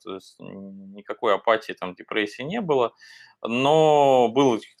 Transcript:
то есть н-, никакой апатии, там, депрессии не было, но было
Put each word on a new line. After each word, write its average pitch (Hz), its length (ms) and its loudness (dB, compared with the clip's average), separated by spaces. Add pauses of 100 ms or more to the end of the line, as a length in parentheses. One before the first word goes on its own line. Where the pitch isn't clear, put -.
то 98 120 -12
есть - 260 -20
н-, 98 540 -18
никакой 104 400 -4
апатии, 110 380 -2
там, 90 220 -12
депрессии 107 480 -8
не 202 180 -8
было, 135 320 -2 (500)
но 139 840 4
было 123 300 2 (220)